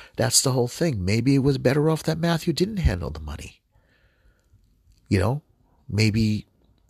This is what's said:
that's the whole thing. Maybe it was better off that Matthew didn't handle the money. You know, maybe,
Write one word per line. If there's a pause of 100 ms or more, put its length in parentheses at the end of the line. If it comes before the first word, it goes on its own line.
(160)
that's
the
whole
thing.
Maybe
it
was
better
off
that
Matthew
didn't
handle
the
money. (1500)
You
know, (480)
maybe, (440)